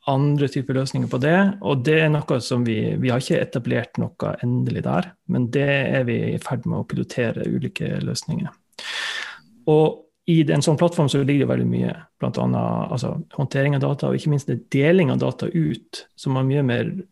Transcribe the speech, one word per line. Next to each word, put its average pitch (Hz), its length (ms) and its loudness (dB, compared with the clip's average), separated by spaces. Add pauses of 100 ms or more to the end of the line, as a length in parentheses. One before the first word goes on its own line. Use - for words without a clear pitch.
andre 143 400 2
typer 135 260 -4
løsninger 131 340 -2
på 127 120 -2
det, 190 400 4
og 131 240 0
det 156 160 4
er 160 80 4
noe 147 320 0
som 120 240 0
vi, 110 320 0
vi 127 140 0
har 120 100 2
ikke - 180 0
etablert 123 600 -2
noe 110 440 -4
endelig 123 400 0
der, 127 300 -2 (160)
men 123 220 0
det 139 180 0
er 135 360 0
vi 113 300 -2
i - 40 -4
ferd - 260 -6
med 113 140 -2
å 113 100 -6
pilotere 123 580 -4
ulike 123 540 -4
løsninger. - 480 -6 (1200)
Og 156 380 4 (200)
i 165 140 6 (100)
en 147 120 4
sånn 151 160 4
plattform 170 280 4
så 139 160 2
ligger 135 240 2
det 123 60 0
veldig 123 160 2
mye, 120 260 0 (240)
blant 62 200 -2
annet, 58 520 0
altså, 120 320 -4 (120)
håndtering 139 400 0
av 135 80 0
data, 139 260 -2
og 127 80 2
ikke 147 140 -2
minst 143 160 0
det 120 240 -6
deling 151 400 4
av 127 80 0
data 127 280 -2
ut, - 600 -4 (100)
som 135 180 -4
har 131 100 0
mye 139 200 2
mer 120 280 0 (200)